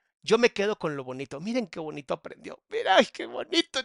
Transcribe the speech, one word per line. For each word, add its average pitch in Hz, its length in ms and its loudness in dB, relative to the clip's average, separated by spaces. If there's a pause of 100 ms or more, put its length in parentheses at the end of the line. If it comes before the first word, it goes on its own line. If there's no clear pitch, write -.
(220)
yo 170 140 4
me 233 160 6
quedo 202 260 0
con 151 180 -4
lo 135 80 -8
bonito. 135 360 -8
Miren 226 280 -4
qué - 120 -10
bonito 151 320 -8
aprendió. - 560 -12
Mira, - 280 2
ay, 220 140 8
qué - 160 -12
bonito, 262 580 -2